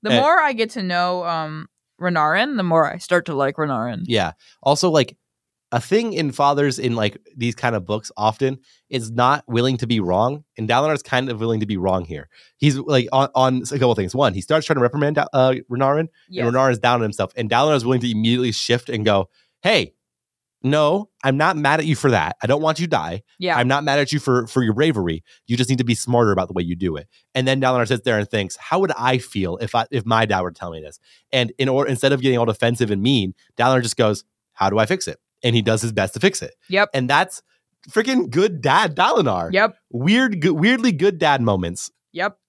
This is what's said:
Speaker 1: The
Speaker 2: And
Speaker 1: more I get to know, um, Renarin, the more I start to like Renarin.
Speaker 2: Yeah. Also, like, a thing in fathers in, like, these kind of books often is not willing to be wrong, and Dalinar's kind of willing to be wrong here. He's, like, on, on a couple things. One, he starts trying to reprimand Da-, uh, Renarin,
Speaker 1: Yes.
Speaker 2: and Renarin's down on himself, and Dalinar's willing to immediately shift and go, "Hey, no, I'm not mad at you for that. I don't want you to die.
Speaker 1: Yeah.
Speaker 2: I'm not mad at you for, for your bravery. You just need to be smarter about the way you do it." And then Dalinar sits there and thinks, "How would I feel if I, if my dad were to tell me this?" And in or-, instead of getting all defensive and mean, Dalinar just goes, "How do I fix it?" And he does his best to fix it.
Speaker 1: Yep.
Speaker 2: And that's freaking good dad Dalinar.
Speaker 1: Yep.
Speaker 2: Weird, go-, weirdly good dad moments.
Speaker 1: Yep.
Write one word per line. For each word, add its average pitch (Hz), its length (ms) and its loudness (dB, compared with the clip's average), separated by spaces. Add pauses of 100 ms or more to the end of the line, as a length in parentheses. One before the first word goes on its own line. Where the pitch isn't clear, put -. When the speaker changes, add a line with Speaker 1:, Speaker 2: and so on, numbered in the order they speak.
Speaker 1:
The 214 80 -4
Speaker 2:
And 247 100 4
Speaker 1:
more 320 200 4
I 294 120 0
get 220 180 -4
to 226 120 -8
know, 180 420 -2
um, 156 440 -6 (320)
Renarin, 180 560 0
the 196 80 -2
more 165 280 2
I 175 60 -8
start 175 280 0
to 160 80 -6
like 139 240 0
Renarin. 127 480 -4
Speaker 2:
Yeah. 98 260 0 (280)
Also, 139 300 2
like, 151 260 2 (540)
a 120 120 0
thing 220 320 0
in 151 180 -2
fathers 143 460 2
in, 120 180 -2
like, 104 220 -2 (180)
these 120 180 -2
kind 120 220 -2
of 92 80 -4
books 107 320 -6
often 131 420 0 (300)
is 117 220 -6
not 127 360 2
willing 123 300 0
to 117 100 -6
be 113 140 0
wrong, 107 420 0 (140)
and 113 100 -6
Dalinar's 139 360 0
kind 131 260 -2
of 113 120 -6
willing 113 200 0
to 107 60 -2
be 101 100 -2
wrong 92 300 -2
here. 78 240 -14 (260)
He's, 139 220 2
like, 127 340 0
on, 135 220 2
on 127 360 2
a 143 80 -4
couple 120 160 4
things. 95 200 -4
One, 127 180 2
he 95 80 -6
starts 151 260 -2
trying 151 100 0
to 131 40 0
reprimand 143 360 0
Da-, 143 180 0
uh, 131 220 4 (140)
Renarin, 139 380 0 (220)
Speaker 1:
Yes. 120 160 -4
Speaker 2:
and 117 100 0
Renarin's 131 220 2
down 123 160 4
on 117 80 2
himself, 104 340 -2
and 110 140 -4
Dalinar's 131 340 2
willing 127 160 2
to 120 100 -2
immediately 117 400 2
shift - 380 -2
and 110 160 -4
go, 101 240 2 (320)
"Hey, 180 320 0 (720)
no, 151 460 0 (140)
I'm 135 140 0
not 160 200 2
mad 147 240 2
at 151 60 -2
you 160 80 2
for 135 180 0
that. 85 300 0
I 110 40 -6
don't 143 160 0
want 156 180 -2
you 175 60 -4
to 160 40 -6
die. 90 320 -4 (160)
Speaker 1:
Yeah. 175 180 -2
Speaker 2:
I'm 120 120 2
not 143 160 0
mad 143 160 0
at 139 120 -2
you 151 60 -2
for, 123 300 0
for 131 140 0
your 110 100 2
bravery. 101 500 0 (240)
You 120 120 -2
just 120 120 0
need 127 80 2
to 123 60 0
be 117 100 0
smarter 117 380 2
about 92 160 -2
the 92 60 -12
way 90 80 -2
you 87 140 -4
do 87 200 -4
it." 73 120 -14 (260)
And 131 120 0
then 135 140 0
Dalinar 127 260 2
sits 117 180 -2
there 113 140 2
and 104 100 -2
thinks, 101 280 -4
"How - 240 -4
would 185 120 0
I 127 260 0
feel 92 400 -4
if 110 160 -8
I, 113 160 2
if 110 160 -4
my 113 180 2
dad 101 160 0
were 90 100 -4
to 80 80 -20
tell 90 120 -12
me 80 100 -12
this?" 76 180 -18 (320)
And 123 280 0
in 131 100 0
or-, 135 180 0
instead 135 260 0
of 131 100 -2
getting 127 160 2
all 117 80 2
defensive 117 440 0
and 98 120 -2
mean, 110 320 0 (240)
Dalinar 127 240 2
just 113 160 -6
goes, 107 260 0 (300)
"How 98 160 0
do 101 80 0
I 110 80 4
fix 185 200 -4
it?" - 120 -12 (260)
And 117 100 2
he 113 80 2
does 110 200 0
his 113 100 -6
best 101 220 -2
to 110 60 -8
fix 185 220 0
it. - 140 -14 (120)
Speaker 1:
Yep. 196 240 0
Speaker 2:
And 127 160 -2
that's 156 340 0 (460)
freaking 226 400 0
good 165 320 0
dad 156 360 2
Dalinar. 110 560 0
Speaker 1:
Yep. 208 240 2 (160)
Speaker 2:
Weird, 196 480 0
go-, 170 120 2
weirdly 226 380 2
good 175 300 0
dad 147 200 2
moments. 92 520 -2 (180)
Speaker 1:
Yep. 190 260 -6 (120)